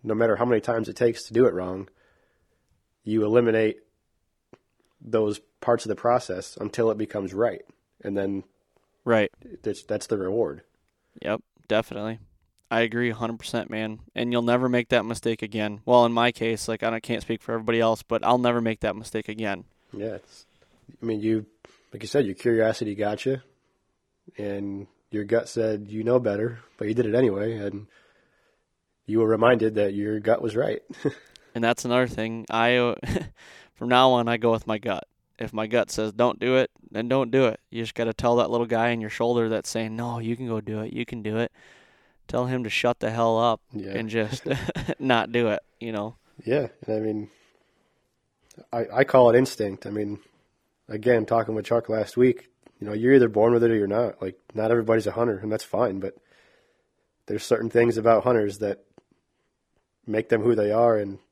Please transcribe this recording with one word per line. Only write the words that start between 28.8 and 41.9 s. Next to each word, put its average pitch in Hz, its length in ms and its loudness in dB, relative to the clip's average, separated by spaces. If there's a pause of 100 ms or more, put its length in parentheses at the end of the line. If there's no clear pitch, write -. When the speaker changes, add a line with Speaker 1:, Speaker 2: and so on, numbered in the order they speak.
Speaker 1:
you 110 140 0
were 113 80 4
reminded 110 480 4
that 101 200 0
your 107 260 -4
gut 107 220 2
was 110 140 -4
right. - 240 -2 (240)
<laughs> 147 80 -2 (420)
Speaker 2:
And 117 80 -4
that's 117 220 0
another 123 220 2
thing. 113 420 -8
I, 117 280 2
uh, 120 180 0 (400)
<laughs> - 400 -20
from 120 160 -6
now 127 220 6
on, 120 140 2
I 117 120 0
go 113 140 2
with 113 140 -2
my 107 120 -2
gut. 98 260 -6 (340)
If 113 140 -8
my 110 140 -4
gut 113 240 0
says, 107 240 -4
"Don't 120 240 2
do 127 180 2
it," 131 140 2 (200)
then 113 180 -6
don't 131 220 0
do 131 180 4
it. 107 120 -4 (100)
You 117 120 -8
just 113 120 -10
gotta 113 200 -2
tell 120 220 2
that 104 140 2
little 120 160 0
guy 113 220 2
in 117 140 -2
your 107 80 -8
shoulder 117 400 0
that's 110 180 -4
saying, 110 260 -6
"No, 117 240 -6
you 117 160 -4
can 127 140 -8
go 110 140 -4
do 107 180 -8
it. 110 140 -10
You 120 100 -6
can 120 180 -10
do 107 140 -4
it." 117 160 -2 (760)